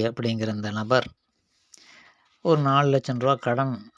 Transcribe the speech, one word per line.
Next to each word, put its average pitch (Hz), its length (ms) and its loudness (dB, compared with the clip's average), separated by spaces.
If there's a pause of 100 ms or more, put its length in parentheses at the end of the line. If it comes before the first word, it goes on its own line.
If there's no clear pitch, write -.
அப்படிங்கிற 113 420 -2
இந்த 104 200 -6
நபர் 110 380 -2 (1400)
ஒரு 156 160 4
நாலு 139 300 4
லட்சம் 131 280 0
ரூபா 131 160 2
கடன் 127 400 -2 (240)